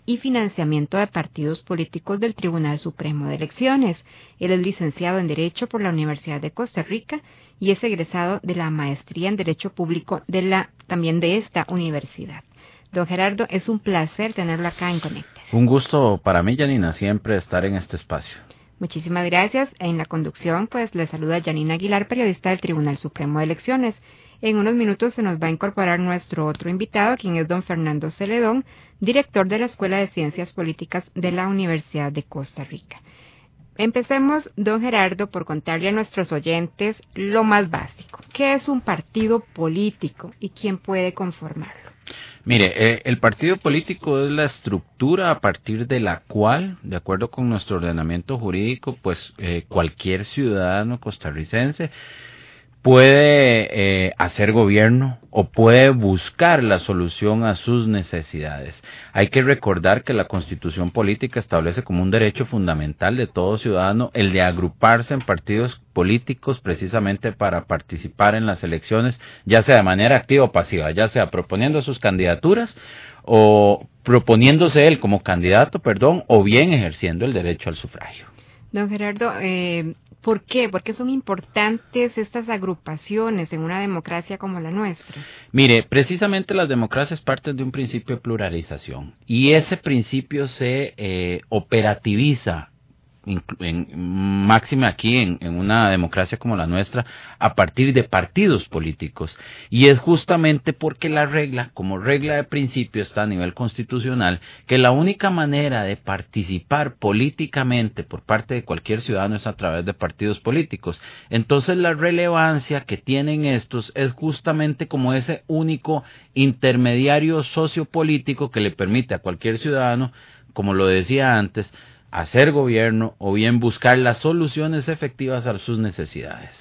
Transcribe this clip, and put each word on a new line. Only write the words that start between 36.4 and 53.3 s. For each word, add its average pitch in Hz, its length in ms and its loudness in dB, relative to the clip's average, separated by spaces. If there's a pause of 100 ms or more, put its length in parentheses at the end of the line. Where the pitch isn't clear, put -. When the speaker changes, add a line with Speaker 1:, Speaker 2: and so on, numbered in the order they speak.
Speaker 1:
lo 202 280 0
más 208 280 2
básico. - 500 -12 (120)
¿Qué 269 200 0
es 277 160 -2
un 262 140 -2
partido 220 680 -2
político 175 840 -6
y 196 120 -10
quién 190 280 -6
puede 185 340 -4
conformarlo? 165 800 -12 (540)
Speaker 2:
Mire, 104 320 4
eh, 113 280 2
el 123 140 0
partido 147 380 0
político 151 680 -2
es 143 80 -2
la 151 140 0
estructura 143 880 -2
a - 80 -4
partir 110 480 -4
de 127 100 -2
la 95 300 -2
cual, 143 540 0
de 92 140 -8
acuerdo 95 340 -4
con 127 180 -4
nuestro 104 280 -4
ordenamiento 85 640 -4
jurídico, 113 640 -4
pues, - 360 -8
eh, 87 280 -6
cualquier 92 580 -4
ciudadano 107 760 -2
costarricense 110 920 -6 (920)
puede, 131 880 8